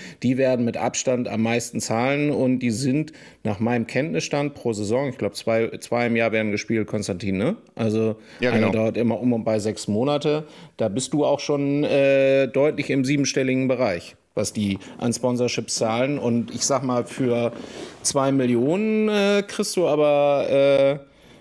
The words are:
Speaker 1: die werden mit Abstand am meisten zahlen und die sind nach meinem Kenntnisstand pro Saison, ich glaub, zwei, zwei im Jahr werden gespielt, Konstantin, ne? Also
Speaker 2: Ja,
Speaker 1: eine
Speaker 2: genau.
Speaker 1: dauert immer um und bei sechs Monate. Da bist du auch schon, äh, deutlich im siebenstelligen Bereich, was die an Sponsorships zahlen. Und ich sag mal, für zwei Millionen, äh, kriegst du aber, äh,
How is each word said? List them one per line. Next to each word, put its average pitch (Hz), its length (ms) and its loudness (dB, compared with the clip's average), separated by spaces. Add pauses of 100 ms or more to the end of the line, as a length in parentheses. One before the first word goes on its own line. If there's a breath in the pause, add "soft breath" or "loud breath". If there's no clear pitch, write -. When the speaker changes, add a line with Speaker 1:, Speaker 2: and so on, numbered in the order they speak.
(220 loud breath)
Speaker 1:
die 123 140 2
werden 127 300 2
mit 117 100 -2
Abstand 123 520 -2
am 110 140 -2
meisten 117 380 -2
zahlen 139 500 0
und 127 280 2
die 123 120 0
sind 139 420 0 (300 loud breath)
nach 101 160 -2
meinem 117 280 0
Kenntnisstand 147 680 -2
pro 117 200 -4
Saison, 110 340 -2
ich 127 80 -8
glaub, 101 180 -4
zwei, 113 440 0
zwei 120 280 -2
im 117 100 0
Jahr 113 160 2
werden 110 200 0
gespielt, 104 340 -2
Konstantin, 98 520 -4
ne? 151 180 0 (180)
Also 110 420 0 (240 loud breath)
Speaker 2:
Ja, 123 100 2
Speaker 1:
eine 110 160 2
Speaker 2:
genau. 95 60 2
Speaker 1:
dauert 110 260 0
immer 113 220 2
um 123 120 2
und 113 120 -2
bei 110 160 2
sechs 104 280 -4
Monate. 147 580 0 (300 loud breath)
Da 113 120 0
bist 123 260 -4
du 147 100 2
auch 139 160 2
schon, 143 440 0
äh, 135 640 4
deutlich 143 420 0
im 135 140 2
siebenstelligen 131 600 0
Bereich, 117 500 -2 (180)
was 107 180 -2
die 101 260 0 (200 loud breath)
an 120 140 0
Sponsorships 120 640 -2
zahlen. 123 440 0
Und 117 360 -2
ich 113 80 -6
sag 135 200 0
mal, 123 220 -2
für 120 480 -2 (500 loud breath)
zwei 135 300 0
Millionen, 156 760 2
äh, 202 380 2
kriegst - 300 -4
du 175 100 2
aber, 143 600 4
äh, 139 440 6 (480 loud breath)